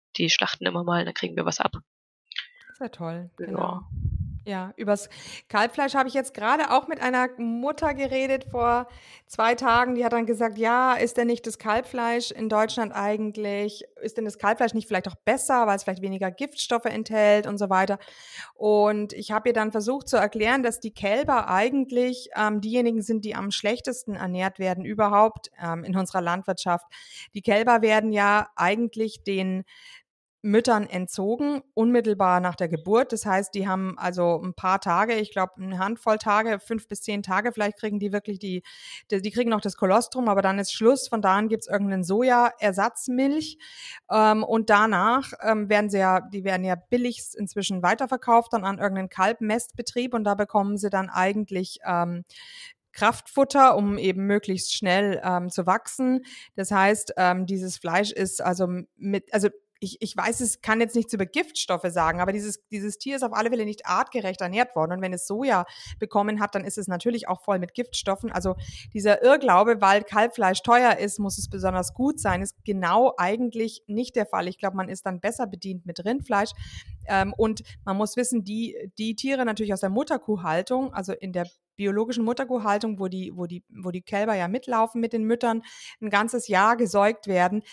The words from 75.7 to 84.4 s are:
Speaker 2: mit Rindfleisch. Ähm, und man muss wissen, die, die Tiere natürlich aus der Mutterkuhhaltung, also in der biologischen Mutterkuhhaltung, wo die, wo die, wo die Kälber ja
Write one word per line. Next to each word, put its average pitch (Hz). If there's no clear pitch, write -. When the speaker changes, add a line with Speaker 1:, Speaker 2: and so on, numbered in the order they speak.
Speaker 2:
mit 175
Rindfleisch. 220
Ähm, 196
und 220
man 196
muss 208
wissen, 240
die, 208
die 220
Tiere 269
natürlich 214
aus 190
der 190
Mutterkuhhaltung, 214
also 190
in 185
der 175
biologischen 220
Mutterkuhhaltung, 220
wo 190
die, 185
wo 180
die, 175
wo 185
die 180
Kälber 214
ja 180